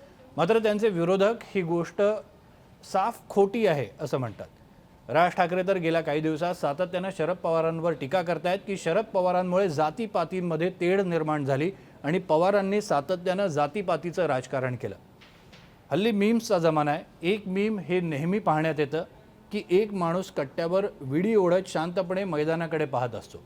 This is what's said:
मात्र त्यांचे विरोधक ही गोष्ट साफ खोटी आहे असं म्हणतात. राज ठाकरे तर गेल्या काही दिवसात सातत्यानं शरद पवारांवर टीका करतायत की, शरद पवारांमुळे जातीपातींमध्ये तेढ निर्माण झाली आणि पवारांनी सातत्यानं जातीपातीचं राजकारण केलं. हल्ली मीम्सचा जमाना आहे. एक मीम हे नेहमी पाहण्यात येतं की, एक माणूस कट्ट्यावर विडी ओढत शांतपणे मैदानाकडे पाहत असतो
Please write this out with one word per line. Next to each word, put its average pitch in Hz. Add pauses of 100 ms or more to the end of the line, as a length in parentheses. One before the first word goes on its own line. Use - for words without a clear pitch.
(380)
मात्र 175
त्यांचे 214
विरोधक 190 (220)
ही 196
गोष्ट 170 (840)
साफ 208 (100)
खोटी 202
आहे 143 (140)
असं 151
म्हणतात. 117 (640)
राज 165
ठाकरे 180
तर 196
गेल्या 165
काही 151
दिवसात 160
सातत्यानं 175
शरद 160
पवारांवर 165
टीका 156
करतायत 175
की, 196
शरद 175
पवारांमुळे 180
जातीपातींमध्ये 170
तेढ 180
निर्माण 156
झाली 139 (320)
आणि 165
पवारांनी 190
सातत्यानं 185
जातीपातीचं 165
राजकारण 131
केलं. 107 (960)
हल्ली 202
मीम्सचा 214
जमाना 156
आहे. 165 (180)
एक 202
मीम 202
हे 175
नेहमी 170
पाहण्यात 156
येतं 156 (480)
की, 202
एक 208
माणूस 180
कट्ट्यावर 170 (160)
विडी 165
ओढत 185
शांतपणे 180
मैदानाकडे 160
पाहत 123
असतो -